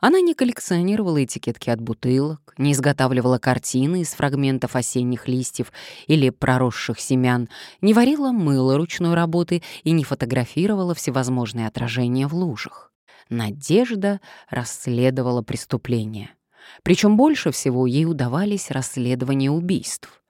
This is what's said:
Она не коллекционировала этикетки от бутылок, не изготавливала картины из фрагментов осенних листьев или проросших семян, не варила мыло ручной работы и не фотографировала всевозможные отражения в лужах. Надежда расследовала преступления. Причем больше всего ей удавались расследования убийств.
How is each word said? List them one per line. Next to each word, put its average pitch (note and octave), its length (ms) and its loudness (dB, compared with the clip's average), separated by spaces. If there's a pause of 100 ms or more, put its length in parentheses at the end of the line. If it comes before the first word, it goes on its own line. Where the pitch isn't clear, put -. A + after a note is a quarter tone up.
Она E4 200 6
не E4+ 140 4
коллекционировала F#3 880 0
этикетки - 480 -6
от A2+ 100 0
бутылок, C3 800 -2
не C#3+ 140 4
изготавливала B2+ 640 2
картины C3+ 640 0
из D#3+ 120 -4
фрагментов C3+ 600 -2
осенних B2 540 -2
листьев B2+ 440 -4 (360)
или C#3 220 4
проросших B2+ 680 0
семян, B2 500 0 (320)
не G#3+ 140 6
варила C4 380 4
мыло C#3 440 2
ручной E3+ 380 -2
работы E3+ 480 0 (220)
и D#3+ 80 2
не D#3+ 100 4
фотографировала D#3+ 920 -2
всевозможные A#2+ 720 -2
отражения A#2+ 580 -2
в D3+ 80 -6
лужах. - 580 -6 (380)
Надежда F#3+ 920 0 (300)
расследовала B2 920 -2
преступления. A2 880 -6 (520)
Причем G#3 340 4
больше C4+ 360 4
всего B2+ 340 0
ей C#3 180 2
удавались E3 680 -2
расследования C3 800 -2
убийств. - 760 -4